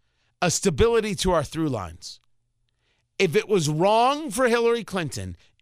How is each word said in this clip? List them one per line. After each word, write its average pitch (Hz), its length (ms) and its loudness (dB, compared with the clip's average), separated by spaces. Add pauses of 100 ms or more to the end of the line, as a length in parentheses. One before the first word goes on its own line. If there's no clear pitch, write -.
(420)
a 175 80 2
stability 214 640 2
to 185 160 0
our 160 100 2
through 156 280 -4
lines. 90 500 -8 (1000)
If 180 160 0
it 208 140 0
was 175 220 2
wrong 233 600 2
for 240 160 0
Hillary 233 380 2
Clinton, 104 540 -8 (240)